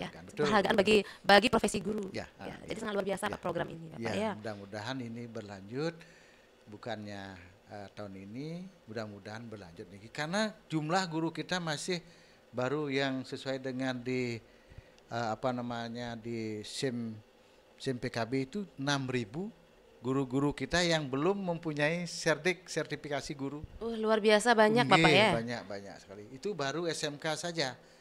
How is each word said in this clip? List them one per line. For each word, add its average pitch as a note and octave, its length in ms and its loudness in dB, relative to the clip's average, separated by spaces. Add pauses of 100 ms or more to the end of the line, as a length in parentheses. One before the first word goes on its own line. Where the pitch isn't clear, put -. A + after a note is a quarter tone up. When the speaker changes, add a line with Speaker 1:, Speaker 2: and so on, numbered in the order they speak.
Speaker 1:
penghargaan. - 180 -16
Betul. - 220 -2
Speaker 2:
penghargaan G3+ 260 4
bagi, G#3 220 6 (240)
bagi G3+ 260 8
profesi G#3+ 320 2
guru. G3+ 300 -4
Speaker 1:
Ya, G#2 160 -8 (160)
Speaker 2:
Ya, - 160 -10
Speaker 1:
ah, - 80 -18
Speaker 2:
jadi - 80 -8
Speaker 1:
ya. - 80 -6
Speaker 2:
sangat G#3+ 160 -4
luar G3+ 80 0
biasa, F#3+ 180 -2
Speaker 1:
Ya. G3+ 140 -2
Speaker 2:
Pak, - 20 -20
program F3 300 -4
ini, E3 240 -12
Bapak, - 80 -10
Speaker 1:
Ya, A2+ 160 0
Speaker 2:
ya. G#3+ 160 0
Speaker 1:
mudah-mudahan G#2+ 640 -6
ini A#2 320 -8
berlanjut. A2 680 -6 (680)
Bukannya, G#2 580 -10 (480)
eh, G2+ 240 -14
tahun G2+ 240 -12
ini, G#2+ 300 -12 (420)
mudah-mudahan G#2+ 560 -10
berlanjut G2+ 480 -14
nih. G2+ 160 -18
Karena F#3 400 -2 (160)
jumlah D#3+ 400 0
guru D#3+ 240 -2
kita E3 320 -4
masih E3 400 -2 (480)
baru C3+ 400 0
yang C3+ 320 2
sesuai C3 400 -6
dengan B2+ 400 -2
di, B2 400 -2 (720)
eh, A#2 160 0
apa B2 240 0
namanya, A#2+ 640 -6
di A2 480 -6
sim, A#2+ 480 -4 (640)
sim B2+ 240 -4
P C3 80 -4
K A#2 160 -2
B C3 240 0
itu G3+ 160 -6 (140)
enam C#3 260 0
ribu B2+ 480 -4 (500)
guru-guru C3+ 480 2
kita D3+ 320 0
yang D#3+ 240 2
belum D3+ 320 2
mempunyai E3 640 0
sertik-, E3 640 0
sertifikasi D3 720 -4
guru. C#3 240 -6 (160)
Speaker 2:
Uh, A3+ 160 -6
luar A3 240 2
biasa G#3+ 320 8
banyak, A3 320 8
Bapak, E3 240 8
Speaker 1:
Nggih, D#3 80 10
Speaker 2:
ya? G#3 160 8
Speaker 1:
banyak, A#2 320 -2
banyak G2 320 -10
sekali. G2+ 280 -14 (120)
Itu G3 160 -6
baru D#3 400 -2
S D#3 160 -2
M D3 80 -4
K D3+ 240 -2
saja, D#3+ 400 -2 (220)